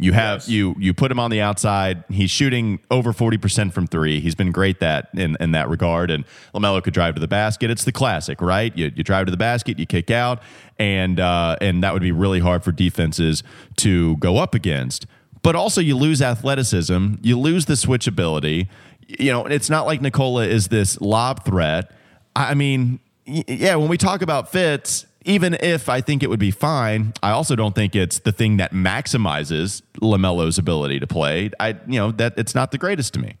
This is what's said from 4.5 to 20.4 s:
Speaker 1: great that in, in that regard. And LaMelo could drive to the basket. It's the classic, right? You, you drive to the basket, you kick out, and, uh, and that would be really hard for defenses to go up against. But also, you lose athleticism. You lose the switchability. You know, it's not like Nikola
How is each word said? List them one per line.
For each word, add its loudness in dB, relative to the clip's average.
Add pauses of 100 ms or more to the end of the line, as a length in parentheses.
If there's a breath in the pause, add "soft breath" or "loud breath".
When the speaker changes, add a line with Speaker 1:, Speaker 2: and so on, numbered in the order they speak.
Speaker 1:
great 0
that -2
in, -2
in 0
that 0
regard. 0
And -2 (300 loud breath)
LaMelo 0
could -2
drive 0
to -6
the -4
basket. 0
It's -2
the -2
classic, -2
right? 0
You, -2
you -2
drive 2
to -2
the 0
basket, -2
you -4
kick -2
out, 0 (360 loud breath)
and, 0
uh, 2
and 2
that 0
would -2
be 2
really 2
hard 2
for 0
defenses 0 (320 loud breath)
to 2
go 2
up 0
against. -4 (360 soft breath)
But 4
also, 0
you 2
lose 4
athleticism. 0
You 2
lose 2
the 2
switchability. 0 (400 loud breath)
You -2
know, -2
it's -2
not 0
like -2
Nikola 0